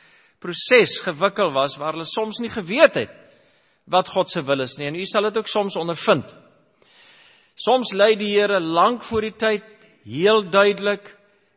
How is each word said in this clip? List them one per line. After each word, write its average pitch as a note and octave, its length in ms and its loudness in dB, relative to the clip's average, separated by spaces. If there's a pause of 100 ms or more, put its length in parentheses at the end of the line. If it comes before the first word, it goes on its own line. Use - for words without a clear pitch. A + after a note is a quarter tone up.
(400)
proses F3+ 600 2
gewikkel F#3 520 -2
was C#3 260 0
waar D3+ 160 -6
hulle E3 120 -10
soms A3 340 -6
nie A#3 100 -8
geweet A3+ 460 2
het A#2 160 -4 (760)
wat F3+ 220 2
God F#3 220 0
se F3 120 -4
wil C3+ 200 -2
is B2+ 160 -8
nie. D3 100 -8
En D3 80 -8
u F#3+ 100 -8
sal G3+ 180 -2
dit G#3+ 140 -2
ook A3 100 -4
soms G3+ 280 -2
ondervind. E3+ 600 -2 (1200)
Soms B3 360 0
lei G3+ 240 4
die G3+ 240 0
Here G3+ 200 2
lank F3 440 2
voor A3 180 -4
die G#3+ 140 -6
tyd, G#3+ 280 -2 (400)
heel F#3 460 2
duidelik, G3+ 680 0 (400)